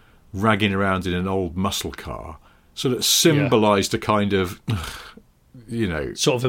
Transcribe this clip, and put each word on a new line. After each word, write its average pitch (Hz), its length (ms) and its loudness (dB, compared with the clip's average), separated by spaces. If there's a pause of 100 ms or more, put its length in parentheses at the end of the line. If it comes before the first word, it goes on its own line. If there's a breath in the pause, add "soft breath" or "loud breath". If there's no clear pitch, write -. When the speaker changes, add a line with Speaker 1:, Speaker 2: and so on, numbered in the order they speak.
(320 soft breath)
Speaker 1:
ragging 104 400 2
around 95 340 0
in 90 80 0
an 90 120 -2
old 95 300 -4
muscle 95 340 -4
car - 480 -12 (360 soft breath)
sort 131 200 -2
of - 60 -2
Speaker 2:
Yeah. - 40 -8
Speaker 1:
symbolised 113 880 4
a 110 40 0
kind 104 340 0
of, 95 280 0 (540 loud breath)
<sighs> - 540 -20
you 113 200 -2
know, 76 260 -4
Speaker 2:
Sort 135 220 2
of 123 120 -2